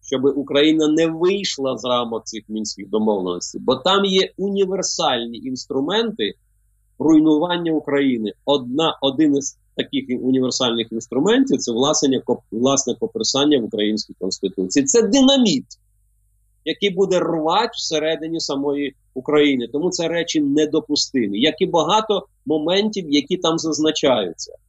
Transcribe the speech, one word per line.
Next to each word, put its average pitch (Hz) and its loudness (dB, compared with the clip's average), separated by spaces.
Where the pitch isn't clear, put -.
щоб 127 -2
Україна 151 2
не 160 4
вийшла 160 -2
з 110 -14
рамок 120 -2
цих 110 -12
мінських 104 -8
домовленостей, 98 -2
бо 127 0
там 196 2
є 190 2
універсальні 180 -2
інструменти 135 -4
руйнування 156 4
України. 135 0
Одна, 139 0
один 139 2
із - -6
таких 135 -4
універсальних 123 0
інструментів — 160 0
це - -4
власне 135 2
коп-, - -2
власне 123 0
коперсання 135 0
в 110 -4
українській 107 -4
Конституції. 95 -2
Це 226 2
динаміт, 247 4
який 165 -2
буде 180 2
рвати 165 0
всередині 160 -4
самої 143 -4
України. 139 2
Тому 165 0
це 170 -4
речі 165 -2
недопустимі, 143 0
як 151 0
і 185 2
багато 185 0
моментів, 180 -2
які 147 0
там 165 0
зазначаються 147 0